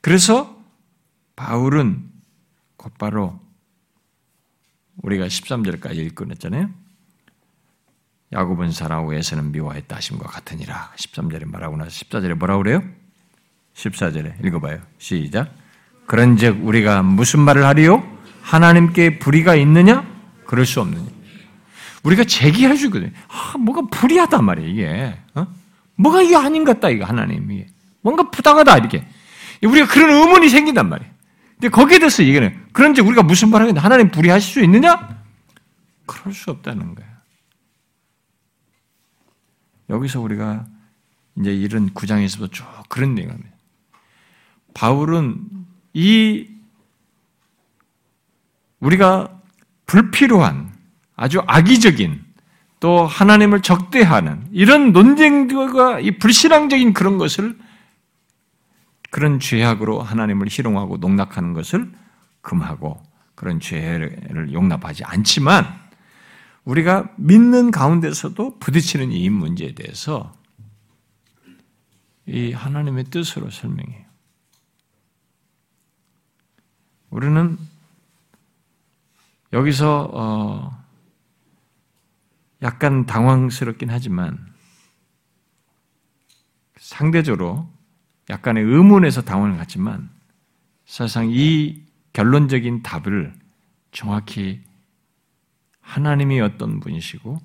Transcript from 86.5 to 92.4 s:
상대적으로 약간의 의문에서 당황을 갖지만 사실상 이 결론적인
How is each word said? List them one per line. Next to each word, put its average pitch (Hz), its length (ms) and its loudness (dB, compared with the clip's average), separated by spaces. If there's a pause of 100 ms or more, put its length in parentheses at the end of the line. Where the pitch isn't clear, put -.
상대적으로 147 880 -4 (640)
약간의 110 340 -4
의문에서 160 560 4
당황을 98 380 -4
갖지만 95 500 -10 (800)
사실상 117 440 -8
이 151 520 -2 (320)
결론적인 120 680 0